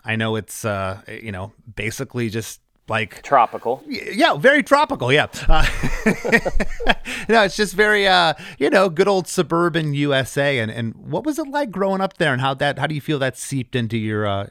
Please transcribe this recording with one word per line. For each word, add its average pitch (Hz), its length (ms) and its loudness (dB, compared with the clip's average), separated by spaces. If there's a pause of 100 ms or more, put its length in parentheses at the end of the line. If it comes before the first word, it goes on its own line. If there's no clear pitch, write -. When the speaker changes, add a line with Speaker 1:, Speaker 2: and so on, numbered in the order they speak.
Speaker 1:
I 113 100 -4
know 110 200 0
it's, - 300 -8
uh, 98 420 -4
you 110 240 -12
know, 95 220 -10 (220)
basically 117 540 -6
just, 110 320 -8 (260)
like 110 340 -4
Speaker 2:
Tropical. 120 640 0
Speaker 1:
Y-, - 260 -8
yeah, 285 220 2
very 254 280 4
tropical, 269 500 0
yeah. 139 140 4 (200)
Uh, 156 160 8 (420)
<laughs> 214 80 4 (1160)
no, 220 140 6
it's 190 120 -2
just 208 200 -2
very, 208 320 4
uh, 175 260 4 (240)
you 147 120 2
know, 190 200 4
good 180 180 2
old 190 200 2
suburban 165 680 0
U 143 200 0
S 131 240 0
A. 139 200 2
And, 110 140 -2
and 113 240 -6
what 151 280 -6
was 294 140 -4
it 311 100 -6
like 277 220 -4
growing 190 320 -2
up 190 160 -4
there, 151 160 2
and 123 80 -2
how 135 140 0
that, 135 240 -2
how 139 80 0
do 156 80 -4
you 143 60 -6
feel 151 180 -2
that 131 180 -2
seeped - 380 -6
into 117 200 -2
your, 107 300 -2
uh, 101 260 -2